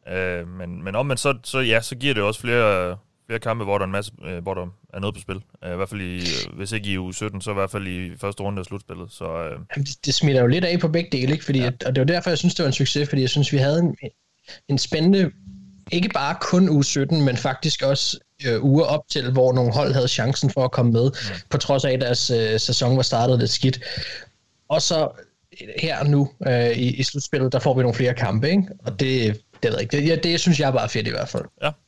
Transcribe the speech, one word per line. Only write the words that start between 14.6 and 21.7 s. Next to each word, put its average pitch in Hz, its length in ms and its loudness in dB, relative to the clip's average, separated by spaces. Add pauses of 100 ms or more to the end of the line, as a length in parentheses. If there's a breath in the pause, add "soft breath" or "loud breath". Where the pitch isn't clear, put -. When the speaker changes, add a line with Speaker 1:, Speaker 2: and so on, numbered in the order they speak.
Speaker 2:
en 139 100 0
spændende, 180 520 4 (600)
ikke 175 220 2
bare 147 260 -2
kun 180 280 4
uge 143 160 4
sytten, 143 380 2
men 127 140 4
faktisk 131 460 -2
også, - 360 0 (280)
øh, 117 180 0
uger 143 200 6
op 151 240 0
til, 127 240 -2
hvor 127 200 6
nogle 123 200 4
hold 131 200 2
havde 127 160 2
chancen 135 420 0
for 131 140 0
at 127 60 0
komme 120 220 4
med, 113 120 4
Speaker 1:
Ja. 117 300 -2 (160)
Speaker 2:
på 120 80 0
trods 139 260 0